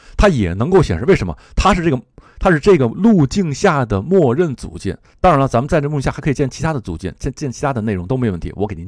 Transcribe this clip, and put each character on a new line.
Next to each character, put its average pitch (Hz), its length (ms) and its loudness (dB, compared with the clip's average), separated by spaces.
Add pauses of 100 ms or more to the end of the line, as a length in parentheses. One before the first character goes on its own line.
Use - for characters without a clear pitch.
(160)
它 - 140 4
也 101 240 0
能 110 160 -2
够 185 140 4
显 85 160 -2
示。 110 60 -6
为 175 100 4
什 104 100 -2
么？ 85 100 -8 (200)
它 190 180 2
是 180 100 -2
这 170 60 2
个， 160 100 0 (380)
它 190 140 2
是 156 80 2
这 190 180 4
个 127 100 2
路 175 380 4
径 175 260 -2
下 147 320 0
的 107 160 -2
默 143 360 2
认 165 200 -2
组 - 220 -14
件。 98 180 -8 (240)
当 185 120 4
然 143 80 4
了， 135 80 2
咱 120 120 2
们 139 80 -2
在 160 140 0
这 143 60 -4
路 151 60 -6
径 139 100 -2
下 139 80 -2
还 - 100 -10
可 165 80 -4
以 135 60 0
建 139 120 -2
其 - 140 -10
他 160 100 -2
的 151 80 -4
组 87 160 -8
件， 82 220 -10
建， - 160 -8
建 139 180 -8
其 - 120 -12
他 139 100 -2
的 117 80 -4
内 107 140 -2
容 87 100 -6
都 131 100 -2
没 123 140 0
问 87 100 -4
题。 - 160 -10
我 101 120 -4
给 98 80 -8
您 85 120 -14